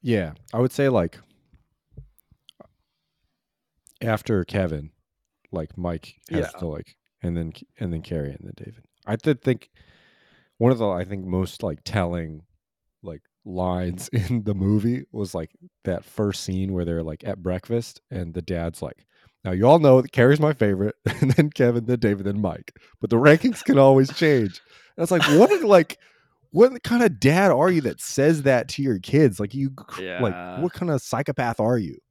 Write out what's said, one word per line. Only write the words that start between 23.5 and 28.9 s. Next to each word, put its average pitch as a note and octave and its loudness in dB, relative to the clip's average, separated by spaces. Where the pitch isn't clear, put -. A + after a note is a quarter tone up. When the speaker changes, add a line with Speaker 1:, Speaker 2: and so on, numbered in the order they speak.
Speaker 1:
can - 4
always C3+ 6
change." B2+ 0
And E3 -4
it's F3 -2
like, E3 2
what, F#3 6
Speaker 2:
<laughs> F4 0
Speaker 1:
like, G3 4
what A#3+ 4
kind A#3+ 2
of C3+ 0
dad E3+ 4
are D3 2
you E3 0
that A2+ -6
says D3 0
that C3 2
to - -8
your B2+ -2